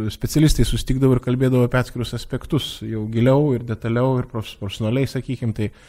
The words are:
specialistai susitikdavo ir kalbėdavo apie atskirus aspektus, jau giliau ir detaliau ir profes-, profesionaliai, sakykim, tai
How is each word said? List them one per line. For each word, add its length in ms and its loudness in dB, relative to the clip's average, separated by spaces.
specialistai 560 4
susitikdavo 480 2
ir 80 0
kalbėdavo 480 2
apie 80 2
atskirus 400 -4
aspektus, 640 -6
jau 240 -6
giliau 480 2
ir 80 -4
detaliau 560 0
ir 80 -4
profes-, 320 -10
profesionaliai, 480 -2
sakykim, 480 -4
tai 160 -4